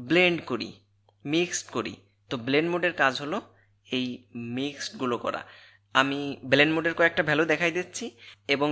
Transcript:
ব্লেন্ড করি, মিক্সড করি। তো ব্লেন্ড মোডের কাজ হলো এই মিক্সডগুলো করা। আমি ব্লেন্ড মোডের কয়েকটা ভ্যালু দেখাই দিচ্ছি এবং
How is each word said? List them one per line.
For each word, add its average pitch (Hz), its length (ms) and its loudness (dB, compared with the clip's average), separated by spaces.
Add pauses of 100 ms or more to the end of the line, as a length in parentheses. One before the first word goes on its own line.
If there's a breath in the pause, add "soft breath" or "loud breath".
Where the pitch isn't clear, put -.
ব্লেন্ড 175 300 4 (100)
করি, 110 200 -4 (560)
মিক্সড 170 500 -2
করি। 104 180 -4 (360)
তো 143 80 -4
ব্লেন্ড 139 360 0
মোডের 175 280 -2
কাজ 135 120 4 (100)
হলো 156 140 -6 (500 soft breath)
এই 127 180 -2 (520)
মিক্সডগুলো 135 680 -4
করা। - 160 -4 (540 loud breath)
আমি 139 240 2 (300)
ব্লেন্ড 147 260 6
মোডের 160 240 0
কয়েকটা 170 240 4
ভ্যালু 151 220 2
দেখাই 160 320 2
দিচ্ছি 180 280 -6 (480 loud breath)
এবং 139 180 2